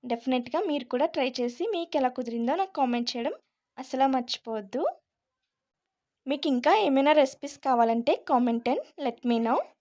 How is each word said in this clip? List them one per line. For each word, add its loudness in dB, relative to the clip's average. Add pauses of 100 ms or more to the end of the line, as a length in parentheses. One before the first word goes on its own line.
(100)
డెఫినెట్గా -2
మీరు -2
కూడా 0
ట్రై 0 (120)
చేసి -4 (100)
మీకు -4
ఎలా 2
కుదిరిందో -2
నాకు -4
కామెంట్ 0
చేయడం -6 (480)
అసలు 0
మర్చిపోవద్దు. -6 (1500)
మీకు -2
ఇంకా 2 (140)
ఏమైనా 4
రెసిపీస్ -2 (100)
కావాలంటే 2 (160)
comment 2
and -2 (240)
let -6 (100)
me 2
know. 2 (220)